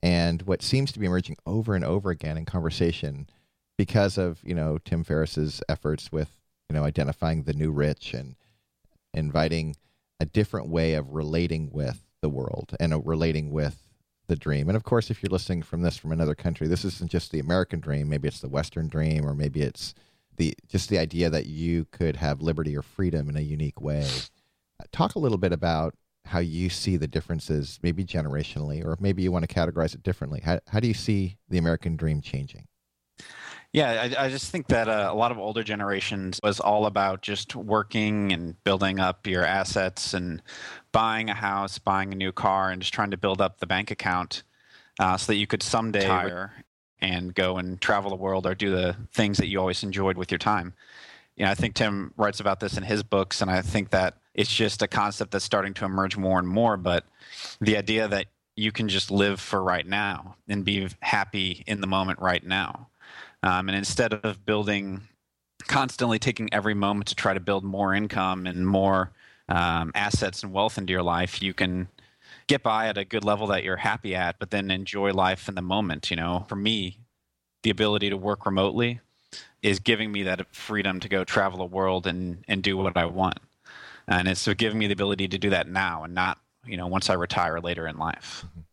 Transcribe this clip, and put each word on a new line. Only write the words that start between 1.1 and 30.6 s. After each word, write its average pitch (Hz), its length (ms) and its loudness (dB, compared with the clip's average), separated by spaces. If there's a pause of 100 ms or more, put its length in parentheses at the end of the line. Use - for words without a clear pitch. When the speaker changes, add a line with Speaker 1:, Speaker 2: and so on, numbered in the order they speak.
Speaker 1:
over 107 300 0
and 90 80 2
over 95 260 0
again 78 280 -4
in 80 80 -6
conversation 80 800 -2 (500)
because 101 400 4
of, 90 280 0
you 87 100 -2
know, 78 300 0
Tim 82 180 0
Ferriss's 78 640 0
efforts 78 420 -2
with, 78 280 -4 (320)
you 80 40 -4
know, 73 120 2
identifying 76 580 0
the 71 100 -2
new 78 180 0
rich 73 420 0
and 65 240 -10 (760)
inviting 78 640 0 (460)
a 78 40 2
different 104 440 0
way 82 240 2
of 71 180 -2
relating 78 580 0
with 71 320 -4 (200)
the 78 80 2
world - 500 -4
and, 80 140 4
uh, 78 80 2
relating 78 500 2
with 73 300 0 (460)
the 85 80 2
dream. 71 320 0
And 98 80 2
of 110 80 0
course, 117 280 2
if 107 100 -4
you're 95 80 -2
listening 90 320 -2
from 85 220 -4
this 85 140 0
from 78 140 -6
another 80 220 2
country, 80 340 -2
this 87 160 2
isn't 90 280 -4
just 85 200 -2
the 80 80 -2
American 85 400 0
dream. 73 300 -2
Maybe 73 180 0
it's - 120 -4
the 69 100 -10
Western 78 380 -2
dream, 78 360 0
or 73 120 -2
maybe 73 260 -2
it's - 320 -4 (440)
the, 82 180 2 (120)
just - 220 -2
the 104 80 4
idea 82 320 2
that 78 160 0
you 82 460 0
could 80 240 0
have 73 260 -2
liberty 76 340 0
or 71 60 -4
freedom 80 480 -2
in 73 80 -2
a 76 40 0
unique 76 380 -4
way. 73 280 0 (720)
Uh, - 120 -16
talk 185 220 0
a 202 60 -4
little 120 180 2
bit 87 160 2
about 80 400 0 (320)
how 85 140 0
you 87 300 0
see 90 280 0
the 76 100 0
differences, 76 760 -4
maybe 87 200 0
generationally, 73 800 -4
or 80 160 -2
maybe 95 220 2
you 90 100 2
wanna 85 140 2
categorize 82 480 2
it - 80 -16
differently. 73 420 -4
How, 82 160 2 (100)